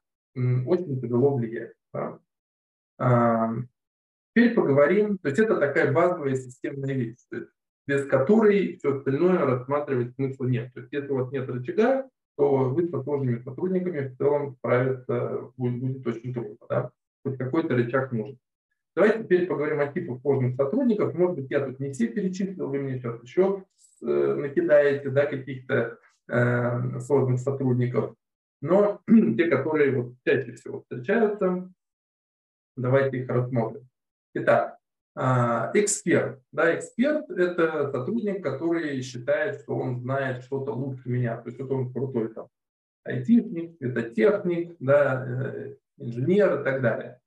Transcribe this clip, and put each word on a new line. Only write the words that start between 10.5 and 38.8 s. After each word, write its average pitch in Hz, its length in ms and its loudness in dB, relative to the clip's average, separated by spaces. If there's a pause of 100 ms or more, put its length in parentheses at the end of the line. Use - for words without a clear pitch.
То - 60 -14
есть - 120 -16
если 139 200 -6
у 135 40 0
вас 127 160 -4
нет 131 180 -6
рычага, 208 580 0 (280)
то 135 340 4
вы 170 160 0
с 170 40 -8
сложными 131 520 -2
сотрудниками 175 680 -4
в - 100 -14
целом 139 380 0
справиться 123 1000 -2
будет, 120 240 -4
будет 131 260 -6
очень 123 280 -6
трудно, - 220 -8 (140)
да? - 200 -2 (340)
Хоть 127 140 -6
какой-то 127 380 -2
рычаг 123 360 0
нужен. - 260 -6 (580)
Давайте 214 280 4
теперь 175 220 2
поговорим 147 340 -2
о 143 80 0
типах - 340 -8
сложных 123 340 0
сотрудников. 220 580 0
Может 180 220 0
быть, 131 140 -8
я 143 160 0
тут 127 140 -10
не 139 120 -4
все 226 160 0
перечислил, 185 600 -4
вы 139 120 -2
мне 135 180 -4
сейчас 120 240 -8
ещё, 190 420 0 (380)
э, - 40 -10 (300)
накидаете, 143 760 2
да, 143 160 2
каких-то, 135 720 -4 (300)
э, 123 720 0
сложных 127 400 2
сотрудников. 127 720 0 (480)
Но 196 420 4
<clears throat> - 320 6
те, 165 120 2
которые 147 480 2
вот 120 180 -4 (120)
чаще 131 280 2
всего - 280 -12
встречаются, 185 880 0 (1080)
давайте 131 420 2
их 120 100 -6
рассмотрим. 123 600 -2 (460)
Итак, - 420 2 (400)
а, 120 580 0
эксперт. - 680 0 (120)
Да, 160 240 0
эксперт — 302 540 -2
это 165 600 0
сотрудник, 196 500 -4
который 151 600 -4